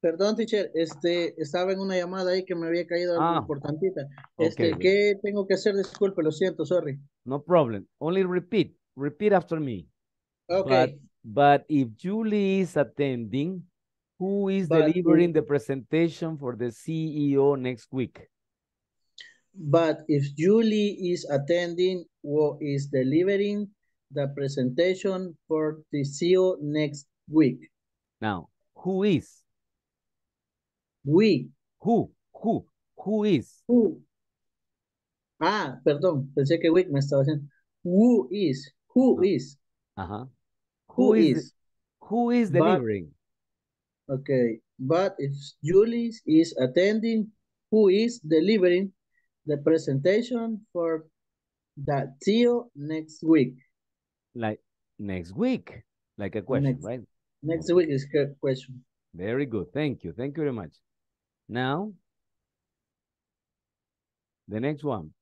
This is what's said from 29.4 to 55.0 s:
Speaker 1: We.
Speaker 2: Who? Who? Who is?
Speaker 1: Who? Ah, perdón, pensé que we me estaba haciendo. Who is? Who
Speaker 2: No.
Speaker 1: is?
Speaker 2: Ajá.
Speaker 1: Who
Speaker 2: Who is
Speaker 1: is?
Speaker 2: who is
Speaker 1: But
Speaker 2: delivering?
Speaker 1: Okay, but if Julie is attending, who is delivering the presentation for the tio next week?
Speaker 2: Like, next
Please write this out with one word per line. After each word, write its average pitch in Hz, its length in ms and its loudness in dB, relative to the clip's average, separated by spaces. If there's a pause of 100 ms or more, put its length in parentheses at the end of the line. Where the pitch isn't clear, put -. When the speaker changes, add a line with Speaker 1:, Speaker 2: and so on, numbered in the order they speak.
Speaker 1:
We. 156 440 4 (320)
Speaker 2:
Who? 190 320 0 (300)
Who? 196 240 -2 (380)
Who 208 200 -2
is? 180 440 0
Speaker 1:
Who? 226 340 4 (1400)
Ah, 170 440 -2
perdón, 151 500 0
pensé 147 260 2
que 165 100 2
we 180 160 4
me 143 140 -2
estaba 143 220 0
haciendo. 143 260 -2 (340)
Who 208 480 4
is? 175 420 -4 (220)
Who 254 220 6
Speaker 2:
No. - 60 0
Speaker 1:
is? 175 360 0 (380)
Speaker 2:
Ajá. 104 320 -10 (600)
Speaker 1:
Who - 180 2
Speaker 2:
Who 214 80 6
is 160 240 6
Speaker 1:
is? - 160 -10 (460)
Speaker 2:
who 233 300 -2
is 240 200 2
Speaker 1:
But 170 80 2
Speaker 2:
delivering? 117 560 2 (960)
Speaker 1:
Okay, 131 520 0 (180)
but 170 400 0
if 139 140 -4 (300)
Julie 226 480 2 (160)
is 160 320 4
attending, 214 720 0 (400)
who 214 180 6
is 220 320 2
delivering 180 720 2 (540)
the 147 120 -2
presentation 190 1120 0
for 165 340 -4 (720)
the 143 360 -4 (100)
tio 240 520 2
next 156 480 -10
week? 160 320 4 (800)
Speaker 2:
Like, 110 260 -6 (380)
next 92 340 -10